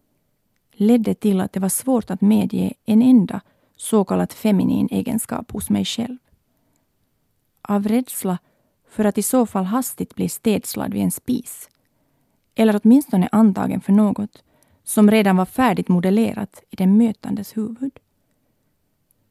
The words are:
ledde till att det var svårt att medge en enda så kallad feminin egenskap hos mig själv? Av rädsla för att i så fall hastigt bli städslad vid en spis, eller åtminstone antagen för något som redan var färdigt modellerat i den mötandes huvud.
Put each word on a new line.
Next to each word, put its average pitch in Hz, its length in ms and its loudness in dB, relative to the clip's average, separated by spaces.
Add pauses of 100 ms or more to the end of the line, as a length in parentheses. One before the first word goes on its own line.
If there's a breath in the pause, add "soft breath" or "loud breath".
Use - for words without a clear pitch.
(720)
ledde 208 420 2
till 190 280 0
att 196 120 -6
det 190 60 -6
var 190 100 -2
svårt 240 420 -4
att 185 100 -4
medge 196 520 0 (120)
en 214 160 4
enda 247 400 4 (340)
så 202 300 0
kallad 180 260 -2
feminin 202 600 0
egenskap - 600 -6
hos - 180 -10
mig 202 160 0
själv? 254 320 -8 (1400)
Av 202 260 -2
rädsla 214 500 -4 (520)
för 214 160 -2
att 202 120 0
i 208 60 -4
så 254 220 0
fall 190 200 -4
hastigt - 500 -6
bli 185 140 -4
städslad 202 640 -4
vid 202 100 -2
en 180 80 0
spis, - 580 -10 (880)
eller 220 280 2
åtminstone 220 480 4
antagen 196 500 0
för 196 120 0
något 208 500 -2 (400)
som 214 280 4
redan 202 260 4
var 185 80 0
färdigt 220 420 -2
modellerat 196 840 -2
i - 60 -18
den 190 220 2
mötandes 208 600 -2
huvud. 233 420 -8 (1300)